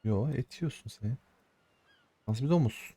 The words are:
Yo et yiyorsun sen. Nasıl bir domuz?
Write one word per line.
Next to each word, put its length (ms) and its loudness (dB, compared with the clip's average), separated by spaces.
Yo 240 2
et 340 -4
yiyorsun 280 -6
sen. 280 -4
Nasıl 160 0
bir 60 0
domuz? 460 2